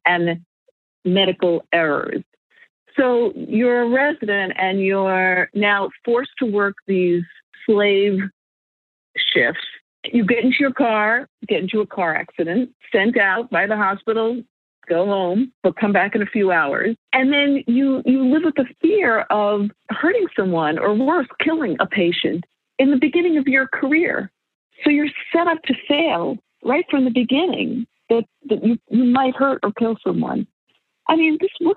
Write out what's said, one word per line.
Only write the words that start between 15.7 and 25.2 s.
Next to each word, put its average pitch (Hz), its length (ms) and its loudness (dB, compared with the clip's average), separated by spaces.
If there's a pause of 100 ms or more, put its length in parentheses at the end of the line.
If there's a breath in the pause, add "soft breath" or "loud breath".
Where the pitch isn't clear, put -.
come 202 160 0
back 196 220 0
in 214 80 0
a 196 40 -2
few 196 240 0
hours. 170 460 0 (160)
And 262 200 2
then 285 340 2
you, 262 380 2
you 262 200 4
live 294 200 4
with 320 120 0
the 254 100 0 (140)
fear 330 420 2
of 208 480 0 (200)
hurting 359 360 0 (100)
someone 165 420 0
or 208 160 0
worse, 262 320 0 (160)
killing 302 380 -2
a - 60 2
patient 175 580 -2 (340)
in 269 120 4
the 285 60 4
beginning 330 400 2
of 269 100 0
your 262 220 0
career. 285 640 -2 (540)
So 294 60 4
you're 294 180 2 (240)